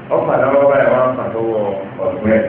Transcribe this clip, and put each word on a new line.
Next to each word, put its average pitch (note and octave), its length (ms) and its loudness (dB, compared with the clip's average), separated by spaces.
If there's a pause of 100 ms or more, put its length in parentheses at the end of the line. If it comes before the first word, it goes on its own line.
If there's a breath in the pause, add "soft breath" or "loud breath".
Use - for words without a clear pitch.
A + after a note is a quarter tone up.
Ọ C3+ 160 -2
padà B2+ 280 0
wá C#3 160 2
báyìí C3+ 260 4
wá B2+ 120 2
ń B2+ 140 0
pàtó A2+ 260 -6
wọ A2+ 180 -2 (360)
ọ̀dùn G#2 360 -2
ẹ̀. A2 180 2